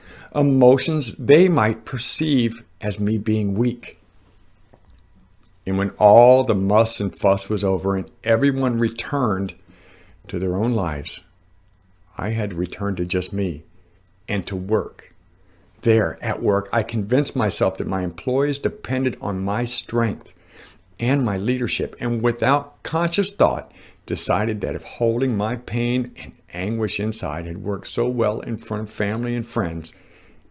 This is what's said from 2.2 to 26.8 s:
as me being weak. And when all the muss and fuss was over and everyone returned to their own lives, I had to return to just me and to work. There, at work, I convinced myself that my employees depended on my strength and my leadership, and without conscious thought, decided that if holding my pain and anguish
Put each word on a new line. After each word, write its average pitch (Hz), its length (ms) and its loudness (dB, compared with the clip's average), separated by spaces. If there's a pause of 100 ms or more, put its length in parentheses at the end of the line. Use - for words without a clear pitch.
as 101 180 -4
me 104 180 0
being 104 360 0
weak. 120 440 -2 (1700)
And 95 120 0
when 98 140 0
all 120 520 8
the 113 120 2
muss 104 440 2
and 101 180 -4
fuss 98 300 0
was 104 160 -2
over 95 320 0
and 95 140 -4 (160)
everyone 127 520 2
returned 110 800 -2 (720)
to 90 120 -6
their 92 180 -2
own 117 160 0
lives, 82 480 -4 (960)
I 101 120 -4
had 113 200 -4
to 92 80 -10
return 98 400 -4
to 87 80 -4
just 90 260 -4
me 95 320 -4 (640)
and 101 200 -4
to 101 80 -6
work. 95 580 -4 (680)
There, 110 400 2
at - 200 -4
work, 101 320 0
I 110 100 0
convinced 113 520 -2
myself 101 420 0
that 90 100 -4
my 92 160 -2
employees 135 560 -2
depended 127 600 -4
on 95 220 -4
my 104 200 -2
strength - 720 -4 (640)
and 139 240 0
my 101 140 0
leadership, 113 640 -2
and 120 200 -2
without 120 640 0
conscious 170 500 -2
thought, 73 380 0 (340)
decided 107 540 -2
that 73 160 -4
if 80 80 -10
holding 120 540 -2
my 110 180 -2
pain 120 560 -4 (100)
and 71 120 -18 (200)
anguish 104 460 -4